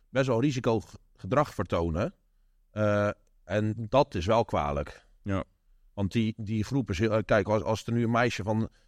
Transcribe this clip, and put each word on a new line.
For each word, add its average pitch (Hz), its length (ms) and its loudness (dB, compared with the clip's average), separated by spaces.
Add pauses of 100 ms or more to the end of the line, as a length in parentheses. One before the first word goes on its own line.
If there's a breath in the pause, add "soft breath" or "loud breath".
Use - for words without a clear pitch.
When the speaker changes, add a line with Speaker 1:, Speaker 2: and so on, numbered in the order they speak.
Speaker 1:
best 131 180 0
wel 117 140 2
risicogedrag 123 1120 -2
vertonen. 90 600 -2 (580)
Eh, 104 380 2 (340)
en 107 320 -2 (140)
dat 139 260 2
is 87 100 -2
wel 110 200 4
kwalijk. 73 600 -4 (180)
Speaker 2:
Ja. 98 200 -2 (500)
Speaker 1:
Want 98 180 -2
die, 113 260 2
die 107 260 -2
groep 127 260 -2
is 90 100 -2
heel, 110 120 2
eh, 107 140 2
kijk, 101 220 4
als, 104 160 2
als 107 220 -2
er 120 80 -4
nu 117 100 2
een 113 80 0
meisje 117 320 0
van 110 260 -2 (180)